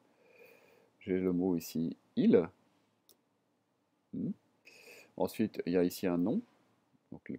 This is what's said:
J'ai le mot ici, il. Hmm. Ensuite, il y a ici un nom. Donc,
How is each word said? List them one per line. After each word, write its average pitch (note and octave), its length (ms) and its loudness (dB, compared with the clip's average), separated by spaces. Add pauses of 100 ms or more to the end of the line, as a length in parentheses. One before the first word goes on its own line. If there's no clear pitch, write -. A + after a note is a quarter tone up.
(1000)
J'ai F#2 180 -2
le F#2 140 2
mot F2+ 240 2
ici, E2 400 -4 (220)
il. C3 280 6 (1700)
Hmm. - 180 -6 (840)
Ensuite, - 500 -2
il F2 60 -4
y F#2 60 2
a F2+ 80 4
ici F2+ 220 -4
un F2 100 0
nom. D3+ 240 0 (720)
Donc, - 260 -16